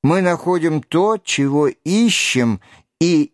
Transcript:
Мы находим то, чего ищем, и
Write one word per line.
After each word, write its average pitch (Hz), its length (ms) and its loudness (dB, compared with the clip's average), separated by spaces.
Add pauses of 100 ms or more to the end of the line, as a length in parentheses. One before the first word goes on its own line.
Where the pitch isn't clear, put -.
Мы 170 180 2
находим 170 600 -2
то, 208 340 0
чего 143 500 -2
ищем, 139 920 0 (400)
и 160 340 2